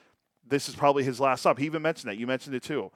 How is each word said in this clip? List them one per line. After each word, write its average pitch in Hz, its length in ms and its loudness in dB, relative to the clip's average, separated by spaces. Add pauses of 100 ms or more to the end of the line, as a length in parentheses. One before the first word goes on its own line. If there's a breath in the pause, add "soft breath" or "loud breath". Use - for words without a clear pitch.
(460 soft breath)
this 139 240 0
is - 60 -12
probably 143 280 4
his 127 160 -2
last 131 200 2
stop. 151 180 2
He 139 80 -2
even 156 160 -4
mentioned 156 300 -2
that. 101 60 -8
You 117 100 -6
mentioned 131 280 -4
it, 123 60 -6
too. 117 340 -6